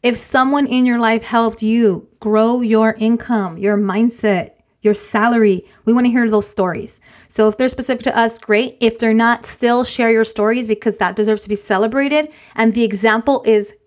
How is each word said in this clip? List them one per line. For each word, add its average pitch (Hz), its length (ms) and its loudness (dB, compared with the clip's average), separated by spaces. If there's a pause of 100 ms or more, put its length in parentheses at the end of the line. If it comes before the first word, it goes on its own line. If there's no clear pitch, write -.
If 240 120 0
someone 269 520 0
in 254 180 0
your 240 160 0
life 226 240 0
helped 226 380 -2
you 220 440 0 (140)
grow 220 400 0
your 220 380 2
income, 220 580 -2
your 202 220 0
mindset, 208 720 -2 (320)
your 208 100 2
salary, 214 720 2 (220)
we 226 80 4
wanna 247 160 2
hear 233 180 0
those 208 180 0
stories. 170 540 -6 (280)
So 214 200 2
if 208 80 -2
they're 254 140 0
specific 247 320 -6
to 262 120 -4
us, 226 240 0
great. 226 400 -2
If 226 200 0
they're 220 160 0
not, 233 320 0
still 240 360 0
share 233 300 0
your 226 120 2
stories 220 440 -2
because 208 300 -2
that 185 180 -2
deserves 214 280 0
to - 40 -18
be 208 60 -2
celebrated. 269 760 -2 (260)
And 226 200 2
the 233 100 2
example 220 600 0
is 208 280 0 (120)